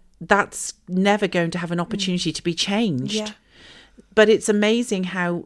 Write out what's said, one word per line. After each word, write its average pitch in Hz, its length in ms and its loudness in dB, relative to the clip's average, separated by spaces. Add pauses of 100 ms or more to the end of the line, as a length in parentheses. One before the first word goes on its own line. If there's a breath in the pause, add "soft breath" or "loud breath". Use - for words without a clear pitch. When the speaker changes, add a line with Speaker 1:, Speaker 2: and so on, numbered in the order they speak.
(200)
Speaker 1:
that's - 540 0 (140)
never 202 380 2
going 170 240 0
to 175 80 -4
have 170 140 -6
an 175 60 -2
Speaker 2:
Mm. 175 40 0
Speaker 1:
opportunity 180 500 -4
to - 100 -8
be 170 120 -2
changed. 202 600 -2
Speaker 2:
Yeah. 214 160 -4 (840 loud breath)
Speaker 1:
But 214 140 6
it's 214 200 4
amazing 214 560 2
how, 175 420 -4